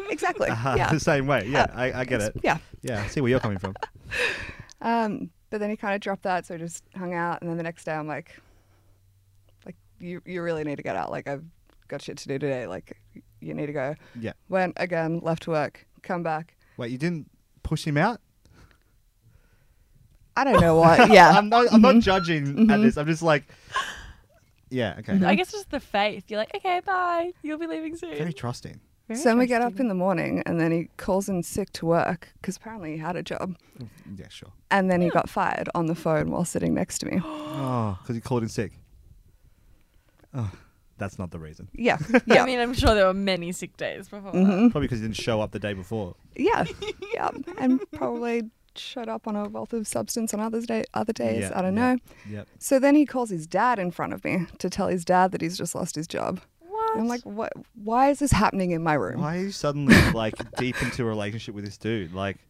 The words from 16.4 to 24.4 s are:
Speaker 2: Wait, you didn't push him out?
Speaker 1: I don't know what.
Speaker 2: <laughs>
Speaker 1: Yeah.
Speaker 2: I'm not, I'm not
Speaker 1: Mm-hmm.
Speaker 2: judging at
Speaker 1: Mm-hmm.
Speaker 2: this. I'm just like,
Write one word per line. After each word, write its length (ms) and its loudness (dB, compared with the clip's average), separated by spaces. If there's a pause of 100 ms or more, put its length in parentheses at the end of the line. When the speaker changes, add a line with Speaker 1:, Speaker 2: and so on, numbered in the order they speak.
Speaker 2:
Wait, 140 -8
you 60 -6
didn't 320 -4 (340)
push 220 -4
him 120 0
out? 220 2 (2250)
Speaker 1:
I 60 2
don't 160 6
know 160 6
what. 340 10
Speaker 2:
<laughs> 20 6
Speaker 1:
Yeah. 200 12
Speaker 2:
I'm 180 6
not, 220 6
I'm 100 12
not 140 12
Speaker 1:
Mm-hmm. 60 8
Speaker 2:
judging 460 2
at 80 -4
Speaker 1:
Mm-hmm. 280 6
Speaker 2:
this. 140 4
I'm 100 0
just 140 0
like, 220 4 (1300)